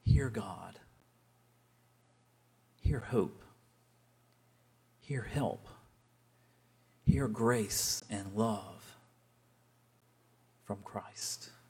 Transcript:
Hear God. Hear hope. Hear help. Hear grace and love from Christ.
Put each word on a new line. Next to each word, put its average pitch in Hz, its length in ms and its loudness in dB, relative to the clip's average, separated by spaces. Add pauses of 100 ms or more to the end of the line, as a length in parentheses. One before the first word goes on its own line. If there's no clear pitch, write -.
Hear 139 240 6
God. 90 500 -8 (2000)
Hear 135 180 4
hope. - 420 0 (1600)
Hear 135 220 -6
help. - 440 -2 (1400)
Hear 139 200 6
grace 113 840 0
and 98 240 -6
love 110 460 -2 (1800)
from 101 200 -6
Christ. - 680 -10 (200)